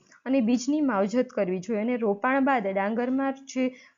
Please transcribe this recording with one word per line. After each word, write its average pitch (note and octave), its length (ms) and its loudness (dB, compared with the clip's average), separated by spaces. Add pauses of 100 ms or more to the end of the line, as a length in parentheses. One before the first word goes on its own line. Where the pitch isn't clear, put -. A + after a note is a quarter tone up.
(200)
અને C4+ 220 2
બીજની B3 400 2
માવજત B3 520 0
કરવી F#3 260 0
જોઈએ. G#3 220 -4
અને B3 160 -2
રોપાણ A#3 480 0
બાદ B3+ 220 2
ડાંગરમાં B3 760 -2
જે B3+ 220 -2 (320)